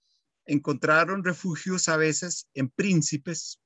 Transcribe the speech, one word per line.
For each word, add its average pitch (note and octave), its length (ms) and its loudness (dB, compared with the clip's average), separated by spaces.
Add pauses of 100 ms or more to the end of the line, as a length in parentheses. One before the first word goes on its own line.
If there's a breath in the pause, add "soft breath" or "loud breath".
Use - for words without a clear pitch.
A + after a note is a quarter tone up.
(460)
encontraron D#3+ 760 2
refugios F3+ 680 -4
a D#3 80 2
veces D#3 560 -2
en C3 160 -2
príncipes E3 960 -2